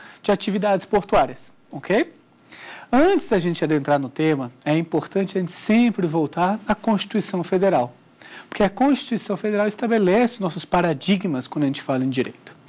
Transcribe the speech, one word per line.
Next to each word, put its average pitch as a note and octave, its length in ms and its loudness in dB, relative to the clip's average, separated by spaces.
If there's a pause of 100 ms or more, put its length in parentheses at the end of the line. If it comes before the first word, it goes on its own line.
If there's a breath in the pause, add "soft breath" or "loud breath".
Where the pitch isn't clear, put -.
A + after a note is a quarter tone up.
(240 loud breath)
de - 80 2
atividades G3 520 0
portuárias, E3+ 680 0 (200)
ok? G3 400 -2 (800 loud breath)
Antes D#4+ 380 4
da G#3+ 80 4
gente E3+ 260 -2
adentrar D3 360 2
no C3+ 100 -6
tema, C#3 420 -2 (140)
é D3+ 100 2
importante E3+ 640 -2
a F#3 40 0
gente E3+ 100 -4
sempre A3 560 2
voltar E3+ 600 -2
à G#3+ 60 0
Constituição G3 680 -2
Federal, F3+ 500 2 (540 loud breath)
porque - 160 -2
a F#3+ 60 4
Constituição A#3+ 680 0
Federal G#3 300 0
estabelece G#3+ 720 2
nossos E3 240 -4
paradigmas E3+ 800 0
quando D3 200 -2
a - 20 2
gente C3+ 160 -4
fala C3 200 -2
em C3 60 0
direito. A#2+ 460 -6 (140)